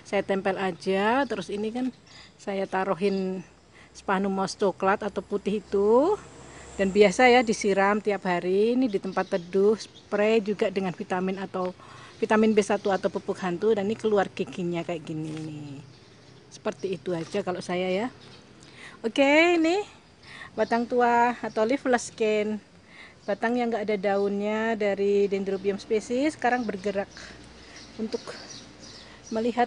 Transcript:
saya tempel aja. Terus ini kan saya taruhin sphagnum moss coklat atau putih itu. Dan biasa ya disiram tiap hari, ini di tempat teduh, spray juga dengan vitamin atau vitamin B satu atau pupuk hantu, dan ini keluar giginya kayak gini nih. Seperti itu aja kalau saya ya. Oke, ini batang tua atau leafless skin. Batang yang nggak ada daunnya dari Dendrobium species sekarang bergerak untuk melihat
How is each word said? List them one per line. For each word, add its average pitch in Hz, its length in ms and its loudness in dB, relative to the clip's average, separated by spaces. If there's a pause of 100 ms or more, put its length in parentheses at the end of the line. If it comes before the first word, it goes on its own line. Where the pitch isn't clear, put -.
saya 202 160 -2
tempel 196 400 0
aja. 196 640 0
Terus 208 240 -6
ini 208 240 -6
kan 254 160 -4 (480)
saya 196 320 -4
taruhin 190 720 -2 (480)
sphagnum 196 420 -2
moss 190 240 -2
coklat 190 480 0
atau 208 240 -6
putih 202 320 -2
itu. 226 560 4 (640)
Dan 196 160 0
biasa 208 400 6
ya 247 80 8
disiram 202 560 2
tiap 196 320 -2
hari, 190 480 2
ini 262 80 2
di 190 160 -2
tempat 190 240 -2
teduh, 196 480 2
spray 208 640 0
juga 208 320 0
dengan 190 240 -2
vitamin 190 400 -4
atau 185 400 -6 (480)
vitamin 220 320 4
B 208 80 6
satu 202 320 0
atau 185 160 0
pupuk - 320 -6
hantu, 190 320 0
dan 202 160 0
ini 220 80 -4
keluar 208 320 2
giginya 175 560 -6
kayak 165 160 -6
gini 156 320 -8
nih. 151 480 -12 (640)
Seperti - 480 -8
itu 180 160 -8
aja 175 320 -4
kalau 185 160 -4
saya 185 320 -4
ya. 196 160 0 (960)
Oke, 294 560 4
ini 339 240 2 (720)
batang 233 320 0
tua 240 560 4
atau 220 240 0
leafless 254 480 0
skin. 214 480 0 (640)
Batang 233 320 0
yang 240 80 0
nggak 226 160 -2
ada 208 160 -2
daunnya 202 800 0
dari 202 480 2
Dendrobium 196 560 -2
species 247 560 -2
sekarang 247 240 0
bergerak 202 480 -4 (880)
untuk 220 240 -6 (1120)
melihat 240 320 2